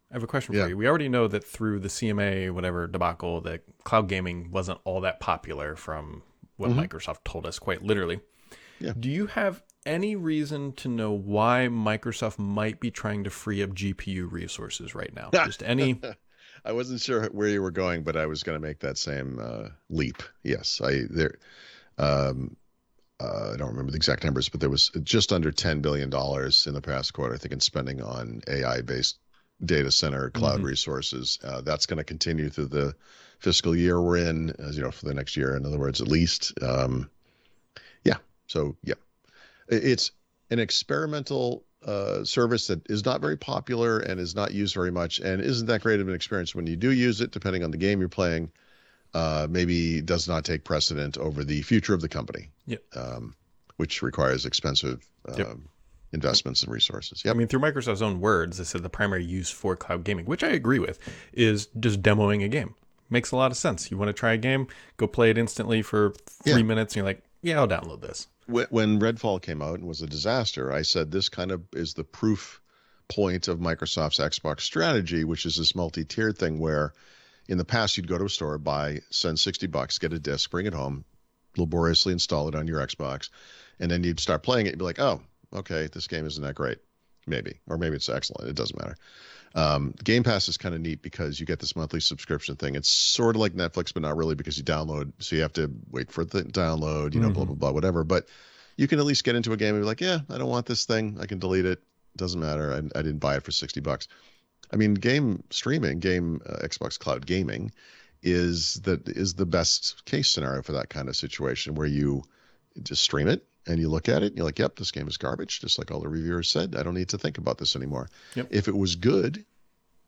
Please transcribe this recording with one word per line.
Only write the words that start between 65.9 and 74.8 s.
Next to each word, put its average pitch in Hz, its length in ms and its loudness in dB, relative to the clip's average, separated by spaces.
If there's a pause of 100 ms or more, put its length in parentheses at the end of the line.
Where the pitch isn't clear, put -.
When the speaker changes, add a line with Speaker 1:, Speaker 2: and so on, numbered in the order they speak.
Speaker 1:
three - 300 2
Speaker 2:
Yeah. 117 60 8
Speaker 1:
minutes, 110 320 2
and - 20 -8
you're 101 100 0
like, 98 160 -2 (240)
"Yeah, 156 140 2
I'll 123 80 6
download 82 340 -4
this." - 240 -10 (200)
Speaker 2:
Wh-, 120 240 2
when 107 300 4
Redfall 113 400 2
came 78 220 -6
out 80 160 -4
and 87 100 -8
was 80 140 -8
a 80 40 -4
disaster, 76 640 -2
I 73 100 0
said, 78 280 0
"This 95 180 0
kind 92 220 -4
of 90 120 -4 (100)
is 82 220 -6
the 78 100 -6
proof - 560 -2 (480)
point 92 400 0
of 87 120 -2
Microsoft's 80 580 0
Xbox 76 440 -2
strategy, 107 640 2